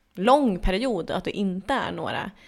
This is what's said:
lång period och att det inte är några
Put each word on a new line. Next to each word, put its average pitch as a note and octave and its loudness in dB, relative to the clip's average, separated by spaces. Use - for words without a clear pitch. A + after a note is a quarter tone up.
lång A3+ 4
period G3 0
och - -2
att F#3 -4
det - -2
inte F#3+ -2
är F3 -2
några - -6